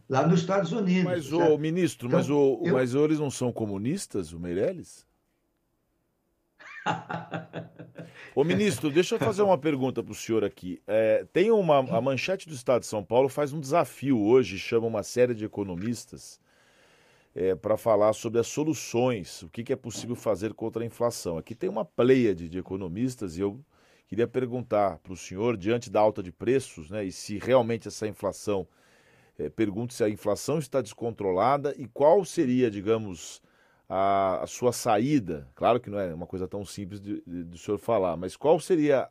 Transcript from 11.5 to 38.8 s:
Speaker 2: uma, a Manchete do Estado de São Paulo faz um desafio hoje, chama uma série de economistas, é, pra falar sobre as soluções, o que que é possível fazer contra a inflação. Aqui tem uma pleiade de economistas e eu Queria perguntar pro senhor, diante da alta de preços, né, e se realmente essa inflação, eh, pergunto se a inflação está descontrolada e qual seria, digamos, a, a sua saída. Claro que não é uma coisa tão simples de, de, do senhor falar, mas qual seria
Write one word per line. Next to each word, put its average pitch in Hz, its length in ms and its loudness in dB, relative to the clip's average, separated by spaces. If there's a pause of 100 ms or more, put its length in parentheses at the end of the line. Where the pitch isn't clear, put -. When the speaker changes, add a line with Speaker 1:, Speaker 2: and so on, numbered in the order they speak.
Speaker 2:
uma, 175 280 4
a 127 200 0
Manchete 135 480 -2
do 160 80 -14
Estado 123 260 2
de - 60 -12
São 107 160 -4
Paulo 123 240 4
faz 143 240 -2
um 156 80 -8
desafio 139 580 0
hoje, 104 400 4
chama 113 300 -2
uma 110 160 -2
série 123 320 2
de 107 80 -8
economistas, 101 960 -8 (960)
é, 92 180 0
pra 104 220 0
falar 107 380 4
sobre 117 260 -4
as 113 80 2
soluções, 127 960 -2
o 85 60 -16
que 117 140 -10
que 131 100 -2
é - 20 -4
possível 113 400 -8
fazer 104 380 -2
contra 113 280 -6
a 117 40 -6
inflação. 110 520 -4
Aqui 80 160 -10
tem 185 160 -4
uma 208 140 -4
pleiade 120 640 2
de 80 100 -8
economistas 95 800 -6
e 92 40 -2
eu 101 180 -2 (520)
Queria 117 160 0
perguntar 117 720 -2
pro 90 180 -14
senhor, 107 400 -4
diante 110 340 -2
da 104 120 2
alta 107 200 2
de 90 120 -10
preços, 101 560 -2
né, 104 160 -6
e 90 80 -6
se - 240 -10
realmente 117 500 2
essa 104 180 -8
inflação, 98 640 -4 (720)
eh, 76 100 -4
pergunto 110 440 -4
se - 100 -2
a 107 60 2
inflação 107 500 -2
está 139 220 -2
descontrolada 117 960 0
e 123 100 -12
qual 165 380 4
seria, 127 440 2
digamos, 101 720 -4 (460)
a, 98 560 2
a 90 40 -6
sua 120 260 0
saída. 107 800 0
Claro 117 240 2
que 120 100 -14
não 101 80 -6
é 92 160 -4
uma 82 140 -12
coisa 92 180 -8
tão 98 200 -10
simples 101 340 -12
de, 101 260 -10
de, 87 200 -10
do 85 120 -18
senhor 104 200 -4
falar, 95 400 0
mas 92 180 -8
qual 156 240 4
seria 147 520 2